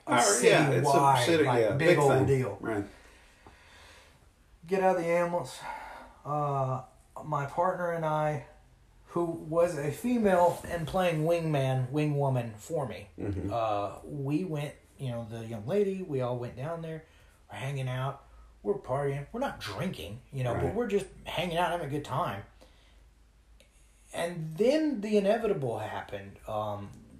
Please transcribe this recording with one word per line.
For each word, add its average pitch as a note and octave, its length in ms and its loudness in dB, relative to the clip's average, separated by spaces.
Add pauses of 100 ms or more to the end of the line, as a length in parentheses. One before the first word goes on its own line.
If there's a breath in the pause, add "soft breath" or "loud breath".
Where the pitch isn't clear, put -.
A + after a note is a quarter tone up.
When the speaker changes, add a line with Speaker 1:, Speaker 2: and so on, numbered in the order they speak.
Speaker 1:
a - 160 2
Speaker 2:
Oh, G3+ 200 4
yeah, D#3 280 6
it's - 180 2
a - 40 6
Speaker 1:
citywide, C#3 320 6
Speaker 2:
city, D#3+ 200 4
Speaker 1:
like, A#2+ 180 4
Speaker 2:
yeah, G#2+ 80 4
Speaker 1:
big D#3 180 2
Speaker 2:
big E3 100 8
Speaker 1:
old C#3 140 6
Speaker 2:
thing. C3 140 4
Speaker 1:
deal. C3 340 0
Speaker 2:
Right. G#2 240 -4 (1800 soft breath)
Speaker 1:
Get F#3+ 140 0
out F#3 140 4
of F3 60 0
the E3 60 -2
ambulance. F3 500 0 (640 loud breath)
Uh, C#3 580 -2 (420)
my D3 220 -4
partner F3 460 0
and E3 140 -2
I, D3+ 400 0 (640)
who E3+ 160 -2
was E3 520 0
a C#3+ 140 -2
female F#3+ 800 4
and E3 160 -4
playing E3+ 380 2
wingman, C#3 680 2
wingwoman C#3 640 0
for D3+ 300 -4
me, G2 220 -12 (120)
Speaker 2:
Mm-hmm. F#2+ 320 -4
Speaker 1:
uh, G#2+ 520 -2
we D3 400 -2
went, D3 300 -6 (240)
you C3 120 -6
know, A#2 180 -6
the A2+ 160 -10
young A2 220 -8
lady, F#3+ 360 0
we D3 180 -4
all B2 180 -2
went A#2 180 -10
down E3 260 -8
there, D#3+ 220 -10 (460 soft breath)
we're G2+ 80 -12
hanging C3 300 -6
out, B2+ 340 -4 (400 soft breath)
we're G3+ 160 0
partying, C#3+ 540 -2
we're A#3 80 -6
not - 200 -4
drinking, G#2 600 -8 (120)
you C3 120 -4
know, A#2+ 100 0
but - 120 0
Speaker 2:
Right. F#3 80 -2
Speaker 1:
we're A#3 120 0
just G3 200 0 (180)
hanging E3 340 -4
out, E3+ 140 0
having F3 160 -4
a - 20 -8
good D3 140 -4
time. B2 400 -4 (1700 soft breath)
And E3 420 -6
then C4+ 440 2
the G#3 160 2
inevitable F#3+ 640 2
happened. G2+ 580 -10 (100)
Um, G#2 440 -6 (280)